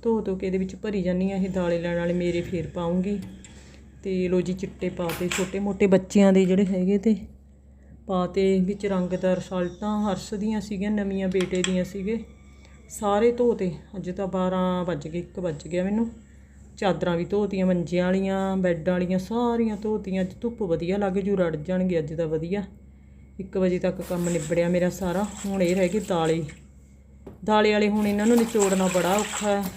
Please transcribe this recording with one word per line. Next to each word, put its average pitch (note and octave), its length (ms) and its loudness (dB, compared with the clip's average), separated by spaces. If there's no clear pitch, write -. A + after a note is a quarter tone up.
ਧੋ A3+ 180 2
ਧੋ G3 160 -2
ਕੇ G3 100 -6
ਇਹਦੇ F#3+ 120 0
ਵਿੱਚ F#3+ 180 -4
ਭਰੀ G#3 260 -4
ਜਾਂਦੀ F3+ 280 0
ਹਾਂ। G3 80 -2
ਇਹ F#3+ 120 0
ਦਾਲੇ F3 280 0
ਲੈਣ F3 200 -2
ਵਾਲੇ F3 160 0
ਮੇਰੇ F3 280 0
ਫੇਰ E3 240 -4
ਪਾਊਂਗੀ। F#3 520 -2
ਤੇ F#3 260 0
ਲੋ F3+ 120 2
ਜੀ, F3+ 120 -2
ਚਿੱਟੇ F#3 360 -6
ਪਾ F3+ 200 -4
ਤੇ F3+ 80 -2
ਛੋਟੇ F#3 300 -2
ਮੋਟੇ G3+ 280 2
ਬੱਚਿਆਂ F#3+ 460 6
ਦੇ F#3+ 120 6
ਜਿਹੜੇ F#3 220 4
ਹੈਗੇ F#3+ 320 2
ਤੇ G#3+ 160 4
ਪਾ F3+ 200 0
ਤੇ। F#3+ 180 0
ਵਿੱਚ G3+ 260 -2
ਰੰਗਦਾਰ F#3 540 0
ਸ਼ਰਟਾਂ G3+ 680 -2
ਅਰਸ਼ F#3 240 -4
ਦੀਆਂ G#3+ 260 -2
ਸੀਗੀਆਂ G#3 300 -4
ਨਵੀਆਂ, G3 380 -2
ਬੇਟੇ F#3 340 0
ਦੀਆਂ F#3 220 0
ਸੀਗੇ, G3+ 340 -6
ਸਾਰੇ G#3 420 2
ਧੋ A#3+ 220 2
ਤੇ। F#3+ 160 -2
ਅੱਜ F3 140 -8
ਤਾਂ F#3+ 160 -4
ਬਾਰਾਂ F#3 580 0
ਵੱਜ D#3+ 240 -4
ਗਏ, E3 100 -6
ਇੱਕ F3 200 -10
ਵੱਜ D#3+ 300 -6
ਗਿਆ F3 160 -2
ਮੈਨੂੰ। A3 240 0
ਚਾਦਰਾਂ F3 400 0
ਵੀ E3+ 80 -2
ਧੋਤੀਆਂ, G3 420 0
ਮੰਜਿਆਂ F3 380 2
ਵਾਲੀਆਂ, F#3+ 520 0
ਬੈੱਡ F3+ 320 0
ਵਾਲੀਆਂ F3+ 320 0
ਸਾਰੀਆਂ A#3 560 0
ਧੋਤੀਆਂ। G3+ 460 -2
ਅੱਜ F#3 180 -4
ਧੁੱਪ A#3 240 -4
ਵਧੀਆ E3+ 340 0
ਲੱਗ G3+ 160 0
ਜੂ, G3 220 0
ਰੜ E3 200 2
ਜਾਣਗੇ F3+ 420 0
ਅੱਜ D#3 160 -2
ਤਾਂ E3 120 -2
ਵਧੀਆ। E3+ 360 -2
ਇੱਕ F#3+ 180 -8
ਵਜੇ F#3 220 2
ਤੱਕ F#3 240 -2
ਕੰਮ F3 260 -2
ਨਿਬੜਿਆ E3+ 400 0
ਮੇਰਾ F3+ 240 2
ਸਾਰਾ। F#3 340 -2
ਹੁਣ G3 160 0
ਇਹ F3 140 4
ਰਹਿ F#3 120 2
ਗਏ G3+ 200 0
ਦਾਲੇ, E3 340 0
ਦਾਲੇ G#3+ 280 4
ਵਾਲੇ। G#3 160 2
ਹੁਣ G#3 180 0
ਇਹਨਾਂ G3+ 200 2
ਨੂੰ A#3+ 100 6
ਨਿਚੋੜਨਾ G3 580 2
ਬੜਾ F3+ 200 4
ਔਖਾ G#3 340 -2
ਹੈ। G3+ 160 0